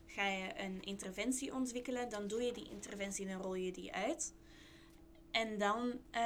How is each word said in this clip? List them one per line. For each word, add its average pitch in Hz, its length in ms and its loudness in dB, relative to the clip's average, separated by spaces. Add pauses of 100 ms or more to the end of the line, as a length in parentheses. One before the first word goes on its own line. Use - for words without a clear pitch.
ga 202 200 2
je 190 320 0
een 190 220 -2
interventie 202 720 0
ontwikkelen. 247 560 0
Dan 208 180 -2
doe 220 140 2
je 247 120 4
die - 160 -8
interventie 202 560 -4
en 190 60 -2
dan 185 100 -2
rol 190 140 0
je 185 160 0
die 180 220 -6
uit. 247 400 0 (960)
En 220 260 2
dan, 233 420 4 (120)
eh, 233 140 2